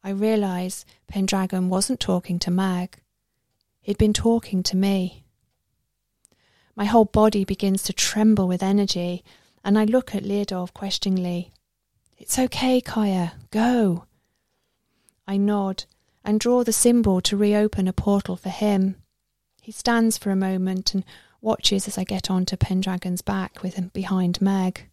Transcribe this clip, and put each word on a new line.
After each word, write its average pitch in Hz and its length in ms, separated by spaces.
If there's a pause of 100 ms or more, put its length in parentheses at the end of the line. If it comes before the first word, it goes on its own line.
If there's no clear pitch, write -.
I 196 80
realise 196 720 (220)
Pendragon 190 640
wasn't 196 300
talking 180 400
to 175 120
Mag. 180 500 (800)
He'd 202 160
been 214 160
talking 226 500
to - 140
me. 190 460 (1500)
My 208 100
whole 220 200
body 214 380
begins 196 400
to 190 100
tremble 214 540
with 180 160
energy, 190 600 (400)
and 202 140
I 214 80
look 247 300
at 196 80
Liadov 196 500
questioningly. 185 760 (680)
"It's - 220
okay, 254 420
Kaya. 190 520 (160)
Go." 220 560 (1200)
I 196 100
nod 202 480 (380)
and 208 160
draw 247 240
the 233 100
symbol 220 480
to - 160
reopen 208 500
a 185 60
portal 196 420
for 185 140
him. 196 460 (680)
He 220 100
stands 226 460
for 196 140
a 190 40
moment 190 580
and 190 120 (360)
watches 208 460
as 202 100
I 185 60
get 190 260
onto 185 280
Pendragon's 185 640
back - 400
with 180 140
him 185 180
behind 185 480
Meg. 190 520